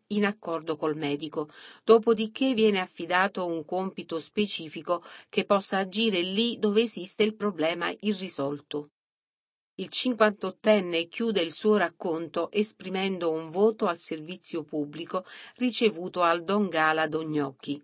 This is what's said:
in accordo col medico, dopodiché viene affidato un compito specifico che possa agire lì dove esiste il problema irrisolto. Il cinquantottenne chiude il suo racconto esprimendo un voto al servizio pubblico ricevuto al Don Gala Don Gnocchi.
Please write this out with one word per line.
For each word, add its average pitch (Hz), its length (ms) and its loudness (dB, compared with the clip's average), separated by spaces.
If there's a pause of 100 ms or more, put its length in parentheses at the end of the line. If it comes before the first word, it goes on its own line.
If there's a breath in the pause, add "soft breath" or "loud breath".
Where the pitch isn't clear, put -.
in 208 160 0
accordo 165 540 -4
col 156 180 -2
medico, 151 540 -4 (340 loud breath)
dopodiché 226 680 4
viene 214 260 4
affidato 180 640 0
un 165 220 -4
compito 185 520 -4
specifico 170 840 -4 (240 loud breath)
che 190 160 0
possa 196 320 2
agire 196 460 0
lì 214 360 0
dove 208 220 2
esiste 214 420 0
il 214 120 2
problema 170 680 -2
irrisolto. 151 920 -4 (840)
Il 190 160 -8
cinquantottenne 202 1160 2
chiude 220 340 0
il 165 100 -4
suo 214 240 2
racconto 165 720 -2
esprimendo 190 800 -2
un 160 200 -4
voto 214 380 2
al 165 100 -2
servizio 165 640 -8
pubblico 151 640 -6 (300 loud breath)
ricevuto 185 680 0
al 170 220 4
Don 196 240 2
Gala 156 400 2
Don 156 200 -4
Gnocchi. 143 560 -4